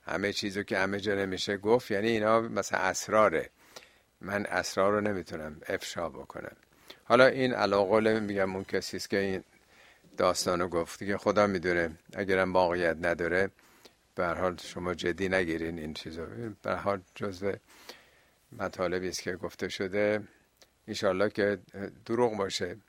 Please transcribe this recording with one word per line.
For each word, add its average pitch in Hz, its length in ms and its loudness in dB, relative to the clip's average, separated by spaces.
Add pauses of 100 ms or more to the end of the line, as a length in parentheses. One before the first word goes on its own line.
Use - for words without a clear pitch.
همه 95 260 -2
چیزو 101 300 -4
که 101 160 -2
همه 98 220 0
جا 101 140 0
نمیشه 98 420 -2
گفت، 110 340 2
یعنی 104 180 2
اینا 113 320 4
مثلا 104 380 -2
اسراره، 92 720 2 (680)
من 101 260 -4
اسرار 95 460 0
رو 104 80 2
نمی‌تونم 85 680 -6
افشا 87 400 -6
بکنم. - 480 -12 (480)
حالا 127 220 8
این 127 280 2
علی 101 200 2
قول، 110 460 4
می‌گم، 98 340 0
اون 95 100 -4
کسی - 320 -4
است - 140 -8
که 101 80 0
این 95 260 -2 (720)
داستانو 90 520 2
گفت 85 300 -2
دیگه، 98 180 -4
خدا 104 300 4
می‌دونه، 87 440 0 (240)
اگرم 95 380 2
واقعیت 87 480 4
نداره، 87 500 0 (640)
به 92 120 -2
هر 82 80 -2
حال 90 220 -2
شما 87 380 -6
جدی 87 340 -2
نگیرین 85 500 0
این 78 160 -8
چیزو. 82 320 -10 (360)
به 101 80 -6
هر 92 60 0
حال 98 240 -2 (140)
جزو 98 380 -4 (1040)
مطالبی 92 500 -2
است - 140 -6
که 90 140 -4
گفته 87 320 -8
شده، 104 540 0 (680)
انشالله 101 420 2
که 101 280 2 (480)
دروغ 117 300 2
باشه 98 400 -4 (120)